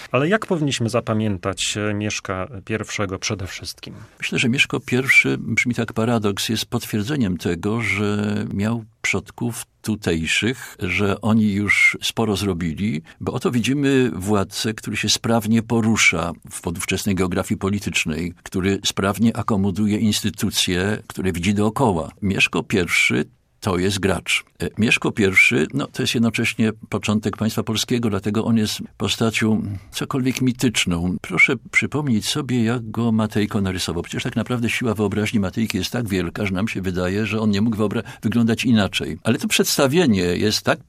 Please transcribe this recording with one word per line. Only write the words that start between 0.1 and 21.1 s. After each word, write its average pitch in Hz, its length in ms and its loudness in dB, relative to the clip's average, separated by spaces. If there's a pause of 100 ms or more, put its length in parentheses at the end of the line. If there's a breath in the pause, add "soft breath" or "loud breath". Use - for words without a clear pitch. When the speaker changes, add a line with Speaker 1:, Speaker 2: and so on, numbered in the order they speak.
Speaker 1:
Ale 135 160 2
jak 220 180 2
powinniśmy 143 440 0
zapamiętać, 107 880 -2
e, 104 160 -2
Mieszka 101 540 -4 (180)
Pierwszego 104 540 -4
przede 95 280 -4
wszystkim? - 460 -14 (260)
Speaker 2:
Myślę, - 200 -4
że 131 100 2
Mieszko 139 300 0
Pierwszy, 131 600 2
brzmi 113 360 -2
tak 117 180 -2
paradoks, 110 560 0
jest 110 160 -2
potwierdzeniem 110 720 -2
tego, 101 440 -2
że 104 540 0 (180)
miał 110 300 -2 (180)
przodków - 640 -4 (160)
tutejszych, 98 960 -2
że 98 420 -2
oni 107 320 4
już 104 480 2
sporo 107 340 0
zrobili, 92 640 -2 (200 loud breath)
bo 92 120 -4
oto 131 180 0
widzimy 131 640 2
władcę, 101 580 0
który - 240 -6
się 107 120 0
sprawnie 113 540 2
porusza 110 680 2 (200)
w - 100 -12
podówczesnej 92 540 -2
geografii 92 420 0
politycznej, 87 760 -2 (100)
który 98 420 0
sprawnie 101 520 2
akomoduje 101 600 2
instytucje, 101 1000 0 (100)
które 92 240 -2